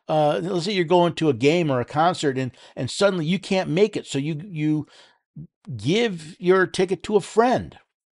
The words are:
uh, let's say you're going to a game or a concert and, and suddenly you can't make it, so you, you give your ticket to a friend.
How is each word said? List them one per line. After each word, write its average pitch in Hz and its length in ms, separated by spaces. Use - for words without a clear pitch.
uh, 156 340
let's 175 220
say 196 80
you're 185 140
going 170 300
to 160 120
a 143 60
game 151 360
or 127 120
a 117 40
concert 151 520
and, 131 160
and 131 120
suddenly 190 360
you 175 140
can't 185 300
make 202 280
it, - 100
so 139 120
you, 147 260
you 151 420
give 165 640
your 180 260
ticket 185 380
to 214 140
a 180 40
friend. 226 560